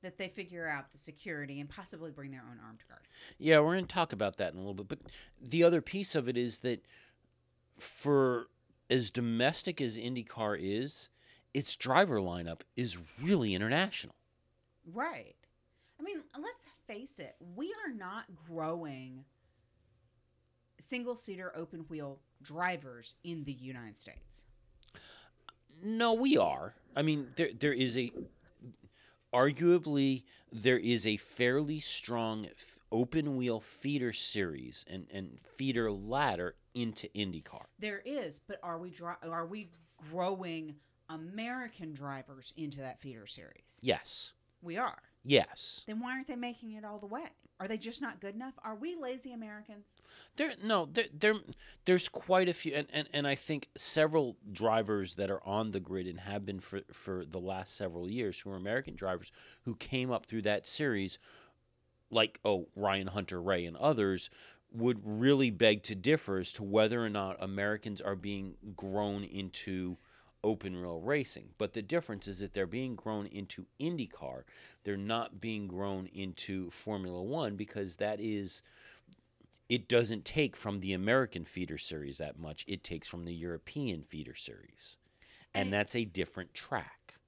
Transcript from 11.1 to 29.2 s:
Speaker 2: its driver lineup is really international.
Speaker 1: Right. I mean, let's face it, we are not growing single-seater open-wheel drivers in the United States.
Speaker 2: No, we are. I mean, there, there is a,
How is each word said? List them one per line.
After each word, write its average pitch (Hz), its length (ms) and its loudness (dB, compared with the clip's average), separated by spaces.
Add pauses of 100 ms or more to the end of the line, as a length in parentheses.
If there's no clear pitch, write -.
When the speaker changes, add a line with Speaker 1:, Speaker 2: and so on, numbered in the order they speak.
Speaker 2:
its - 220 0
driver 135 460 6
lineup 87 400 -2 (160)
is 117 200 -2 (240)
really 143 340 4
international. 131 600 0 (720)
Speaker 1:
Right. 214 480 -8 (640)
I 285 60 -12
mean, 349 180 -8 (160)
let's 466 260 -12 (220)
face 220 320 -12
it, 147 220 -14
we 226 340 -8 (100)
are 302 80 -6
not 202 340 -10 (200)
growing 156 800 -6 (1500)
single-seater 233 800 -8
open-wheel 156 640 -10 (220)
drivers 147 720 -6 (100)
in 165 200 -6
the 139 80 -4
United 123 440 -10
States. - 480 -16 (1400)
Speaker 2:
No, 226 300 4
we 254 240 6
are. 82 380 4 (200)
I 143 80 2
mean, 151 340 2
there, 160 220 2
there 147 140 4
is 123 240 2
a, 123 160 0 (1200)